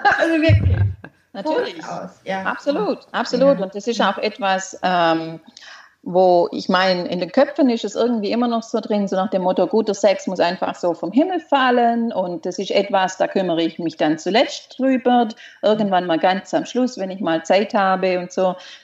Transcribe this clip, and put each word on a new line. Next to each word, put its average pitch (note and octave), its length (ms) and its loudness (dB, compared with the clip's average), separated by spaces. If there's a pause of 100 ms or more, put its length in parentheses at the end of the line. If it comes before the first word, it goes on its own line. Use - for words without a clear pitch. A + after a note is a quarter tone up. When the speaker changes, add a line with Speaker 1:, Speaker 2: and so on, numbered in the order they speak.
(180)
Speaker 1:
Also E4 220 0
wirklich. D4+ 360 4 (580)
Speaker 2:
Natürlich. G3+ 500 -4
Speaker 1:
Voll F3 200 -10
aus, F3+ 60 -14 (140)
ja. F#3+ 200 -6
Speaker 2:
Absolut, C#4+ 560 -2 (120)
absolut. B3+ 460 2
Speaker 1:
Ja. F#3+ 60 -4
Speaker 2:
Und F#3+ 100 -8
das G#3 120 -10
ist A#3+ 140 -2
auch G3+ 160 2
etwas, G3 640 -2
ähm, E3 580 0 (640)
wo, F3+ 500 4
ich - 180 -4
meine, F#3 380 2
in F3+ 120 -4
den F3 100 -6
Köpfen C#4+ 380 2
ist A#3 160 0
es G3+ 100 -6
irgendwie A3 360 0
immer A#3 180 0
noch A#3 140 -2
so - 180 -4
drin, G#3 280 -2
so F#3 80 -4
nach F#3+ 120 0
dem F#3 140 -2
Motto, F#3 240 2
guter G#3+ 260 0
Sex G3 340 2
muss F#3 140 -2
einfach F3+ 340 -2
so F3 200 -2
vom A3 180 -8
Himmel E4+ 280 2
fallen A#3+ 720 2
und F3+ 340 -4
das F3+ 120 -6
ist G3 120 -4
etwas, G3 480 0
da F3+ 100 0
kümmere E3+ 340 0
ich D#3+ 160 -2
mich D#3+ 200 -6
dann D#3+ 200 0
zuletzt - 600 -2
drüber, B3 500 2 (340)
irgendwann G3+ 440 2
mal E3 120 0
ganz F#3+ 360 0
am D#3+ 100 0
Schluss, B3 320 -2
wenn F#3+ 140 -6
ich F#3+ 100 -10
mal E3 240 -2
Zeit G3+ 300 2
habe F#3+ 460 2
und F3+ 120 -10
so. F#3 220 0 (300)